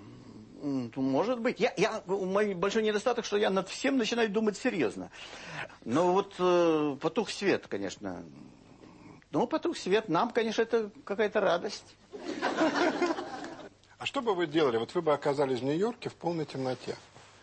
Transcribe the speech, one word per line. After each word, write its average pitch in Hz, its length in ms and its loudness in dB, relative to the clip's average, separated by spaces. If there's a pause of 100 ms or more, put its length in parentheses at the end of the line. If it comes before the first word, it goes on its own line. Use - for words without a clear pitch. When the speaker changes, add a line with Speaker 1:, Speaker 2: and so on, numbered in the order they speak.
(640)
Speaker 1:
м, 131 320 -4
может 147 460 0
быть. 220 180 -2
Я, 226 200 2
я, 214 280 0
мой 196 460 0
большой 196 300 0
недостаток, 214 420 0
что 208 140 -2
я 214 100 2
над 190 220 0
всем 269 260 0
начинаю 233 320 2
думать 208 300 0
серьёзно. 104 520 0 (760)
Но 170 260 4
вот, 202 260 2
э, 165 640 4
потух 175 300 0
свет, 165 360 0
конечно. 95 560 -6 (1080)
Ну, 196 160 2
потух 320 320 -2
свет, 214 320 2
нам, 180 200 2
конечно, 226 300 0
это 226 300 0 (140)
какая-то 208 360 0
радость. 185 560 0 (2000)
Speaker 2:
А - 80 -14
что - 160 -2
бы 226 140 2
вы 175 120 2
делали? 143 300 2
Вот 113 180 -2
вы 180 60 2
бы 156 140 4
оказались 139 460 0
в 123 40 -4
Нью-Йорке 180 460 -2
в - 40 -16
полной 165 300 -4
темноте. 131 500 -4 (480)